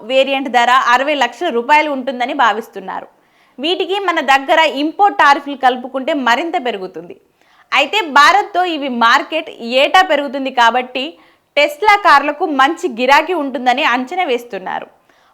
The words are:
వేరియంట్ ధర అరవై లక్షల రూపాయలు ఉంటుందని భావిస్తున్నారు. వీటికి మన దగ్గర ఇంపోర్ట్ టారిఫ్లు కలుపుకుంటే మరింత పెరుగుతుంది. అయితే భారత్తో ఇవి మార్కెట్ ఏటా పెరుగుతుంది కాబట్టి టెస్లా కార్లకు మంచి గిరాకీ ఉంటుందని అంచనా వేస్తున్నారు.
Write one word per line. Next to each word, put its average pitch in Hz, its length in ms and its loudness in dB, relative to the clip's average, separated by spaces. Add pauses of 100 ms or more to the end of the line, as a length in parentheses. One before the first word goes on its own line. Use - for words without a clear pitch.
వేరియంట్ 269 460 0
ధర 240 220 2
అరవై 262 440 2
లక్షల 285 340 -2
రూపాయలు 294 420 2
ఉంటుందని 254 440 -4
భావిస్తున్నారు. 208 720 -4 (520)
వీటికి 349 400 -4
మన 349 220 -2
దగ్గర 277 380 0
ఇంపోర్ట్ 320 600 0
టారిఫ్లు 285 380 2
కలుపుకుంటే 262 560 -2
మరింత 277 540 -2
పెరుగుతుంది. 185 540 -10 (520)
అయితే 294 280 0
భారత్తో 349 640 2
ఇవి 311 240 -4
మార్కెట్ 269 600 0 (100)
ఏటా 277 420 4
పెరుగుతుంది 285 480 -2
కాబట్టి 254 680 0 (380)
టెస్లా 302 400 2
కార్లకు 302 500 2
మంచి 311 420 0
గిరాకీ 277 440 2
ఉంటుందని 269 520 -2
అంచనా 277 400 -2
వేస్తున్నారు. 240 720 -8 (360)